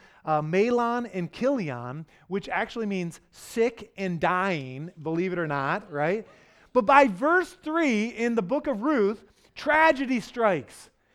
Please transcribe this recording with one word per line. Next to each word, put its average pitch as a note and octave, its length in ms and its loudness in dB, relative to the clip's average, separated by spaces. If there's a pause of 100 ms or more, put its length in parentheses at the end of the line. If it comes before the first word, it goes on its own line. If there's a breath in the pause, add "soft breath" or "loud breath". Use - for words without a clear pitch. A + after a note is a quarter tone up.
(240 loud breath)
uh, D#3 160 0
Mahlon A#3 720 0
and F3+ 180 -6
Chilion, D#3 760 -4 (220 soft breath)
which F#3+ 200 -6
actually A3 380 -4
means F#3 340 -4 (100)
sick - 680 -4
and F#3 200 -4
dying, E3 720 -2 (120)
believe E3+ 320 -2
it F3 40 -4
or E3+ 80 -2
not, D3+ 460 -2
right? E3 340 -2 (460 loud breath)
But A#3+ 140 2
by C#4 220 8
verse D4 440 2 (100)
three D4+ 440 0
in A#3 280 -2
the A3+ 80 0
book C4 240 -4
of A#3 160 -2
Ruth, A3+ 400 2 (320 soft breath)
tragedy C#4 640 2
strikes. G3 680 -2 (260 soft breath)